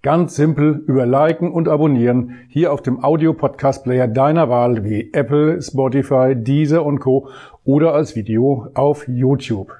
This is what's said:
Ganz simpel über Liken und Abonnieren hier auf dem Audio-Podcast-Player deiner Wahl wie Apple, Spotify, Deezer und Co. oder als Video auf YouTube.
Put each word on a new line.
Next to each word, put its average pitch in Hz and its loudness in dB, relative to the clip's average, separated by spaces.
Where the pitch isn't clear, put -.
Ganz 165 0
simpel 151 0
über 131 2
Liken 156 0
und 165 -2
Abonnieren 127 0
hier 151 0
auf 139 -4
dem 127 -4
Audio-Podcast-Player 139 0
deiner 135 2
Wahl 120 0
wie 104 -4
Apple, 147 0
Spotify, 131 0
Deezer 147 0
und 147 -2
Co. 131 0
oder 151 2
als 151 0
Video 113 0
auf 143 0
YouTube. 127 -2